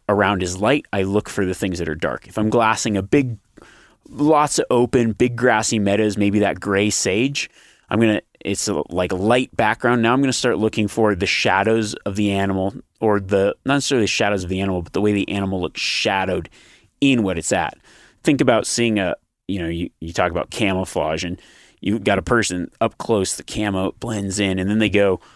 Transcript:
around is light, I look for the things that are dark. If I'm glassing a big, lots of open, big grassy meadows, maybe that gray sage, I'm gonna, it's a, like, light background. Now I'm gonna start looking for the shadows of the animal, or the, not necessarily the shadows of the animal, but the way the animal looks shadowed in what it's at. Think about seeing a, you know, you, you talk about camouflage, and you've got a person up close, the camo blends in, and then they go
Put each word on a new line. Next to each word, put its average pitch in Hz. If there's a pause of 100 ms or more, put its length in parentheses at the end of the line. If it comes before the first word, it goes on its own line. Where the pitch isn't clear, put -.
around 101
is 90
light, 120
I 101
look 98
for 101
the 92
things 90
that 82
are 80
dark. 78
If -
I'm 107
glassing 110
a 95
big, 123 (720)
lots 147
of 170
open, 120
big 123
grassy 113
meadows, 101
maybe 101
that 98
gray 101
sage, 113 (360)
I'm 107
gonna, 110 (180)
it's -
a, 82
like, 90
light 113
background. 117
Now 117
I'm 135
gonna 131
start 117
looking 107
for 107
the 92
shadows 104
of 98
the 104
animal, 98 (260)
or 107
the, 98
not 135
necessarily 131
the -
shadows 101
of 87
the 95
animal, 95
but 85
the 98
way 104
the 101
animal 95
looks -
shadowed 95 (500)
in 135
what 92
it's -
at. 87 (460)
Think 143
about 120
seeing 117
a, 92 (340)
you 95
know, 85
you, 85
you 80
talk 92
about 85
camouflage, 92
and 87 (420)
you've 104
got 98
a 90
person 101 (100)
up 113
close, 104
the -
camo 98
blends 98
in, 95
and 92
then 107
they 110
go 101 (160)